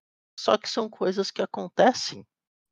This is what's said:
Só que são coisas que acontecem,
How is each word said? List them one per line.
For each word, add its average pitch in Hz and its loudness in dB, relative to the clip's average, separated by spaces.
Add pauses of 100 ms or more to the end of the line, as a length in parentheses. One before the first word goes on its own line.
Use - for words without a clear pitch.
(400)
Só - 4
que - -10
são 226 -4
coisas 190 -2
que - -6
acontecem, - 0 (460)